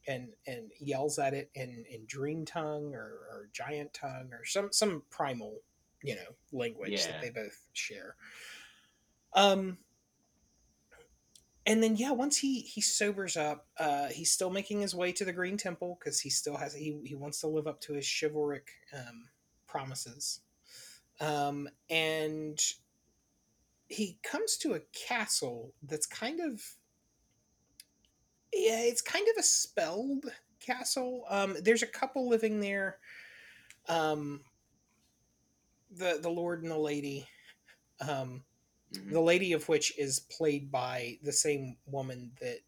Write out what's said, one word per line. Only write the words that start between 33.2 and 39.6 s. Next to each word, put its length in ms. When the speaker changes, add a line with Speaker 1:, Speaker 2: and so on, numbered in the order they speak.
Speaker 1:
Um, 560
the, 300
the 100
lord 320
and 80
the 80
lady, 500
um, 440
Speaker 2:
Mm-hmm. 220
Speaker 1:
the 80
lady 320
of 160